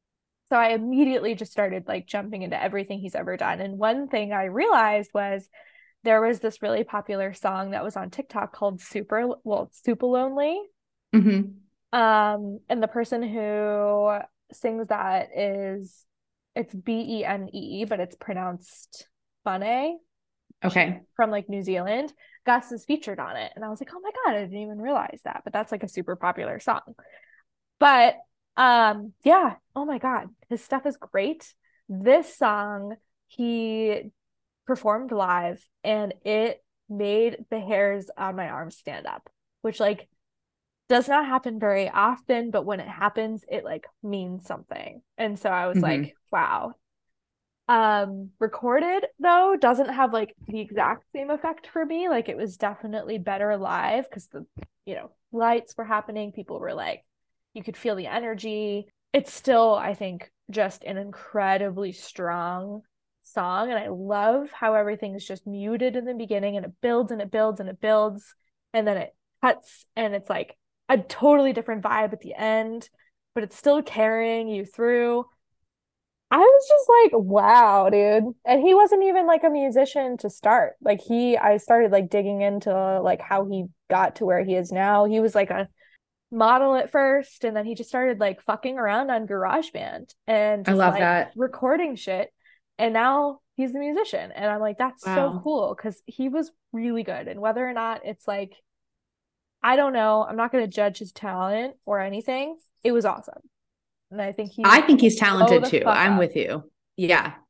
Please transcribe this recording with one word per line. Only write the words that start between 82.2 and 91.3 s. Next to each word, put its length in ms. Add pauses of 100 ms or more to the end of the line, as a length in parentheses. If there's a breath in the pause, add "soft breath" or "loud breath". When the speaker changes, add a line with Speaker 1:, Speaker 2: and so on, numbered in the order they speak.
Speaker 1:
into, 600
like, 200
how 240
he 220 (220)
got 280
to 80
where 180
he 120
is 160
now. 340
He 140
was, 140
like, 160
a 200 (640 soft breath)
model 440
at 160
first, 540
and 100
then 100
he 100
just 140
started, 300
like, 220
fucking 360
around 340
on 160
GarageBand 840 (140)
and 400
Speaker 2:
I 40
Speaker 1:
just, 60
Speaker 2:
love 160
Speaker 1:
like, 80
Speaker 2:
that. 340